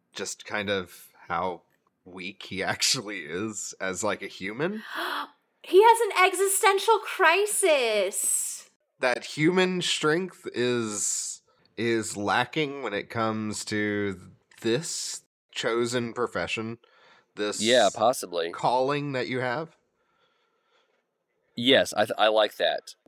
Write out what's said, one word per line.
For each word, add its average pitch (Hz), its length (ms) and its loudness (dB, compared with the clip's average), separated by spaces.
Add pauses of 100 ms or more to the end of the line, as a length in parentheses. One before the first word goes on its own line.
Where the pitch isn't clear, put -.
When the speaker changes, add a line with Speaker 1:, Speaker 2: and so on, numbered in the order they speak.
(140)
Speaker 1:
just - 320 -10
kind 104 240 -4
of 95 400 -6 (180)
how 87 320 -4 (460)
weak 92 380 -14
he 92 180 -6
<laughs> - 0 -
actually 101 560 -2
is 92 600 -8
as, 95 240 -4
like, 101 200 -2
a 98 40 -6
human? 139 560 -6 (140)
Speaker 2:
<gasps> - 260 -6 (460)
He 370 140 8
has 453 180 8
an 381 280 2
existential 392 720 2
crisis. 311 1700 0 (300)
Speaker 1:
That 123 240 0
human 180 580 2
strength 170 720 -2
is, 117 880 -2 (340)
is 113 400 0
lacking 127 680 0
when 104 100 -4
it - 160 -6
comes 110 540 -4
to 104 520 -2 (440)
this - 640 -4 (280)
chosen 120 640 -2
profession, 113 680 -4 (560)
this 101 260 -4
Speaker 3:
Yeah, 110 320 6
possibly. 90 600 0
Speaker 1:
calling 139 580 0
that 127 160 -2
you 127 140 -4
have? 127 360 -4 (1800)
Speaker 3:
Yes, 117 420 4
I 107 80 4
th-, 104 140 -2
I 107 100 6
like 107 280 4
that. 78 380 -2 (140)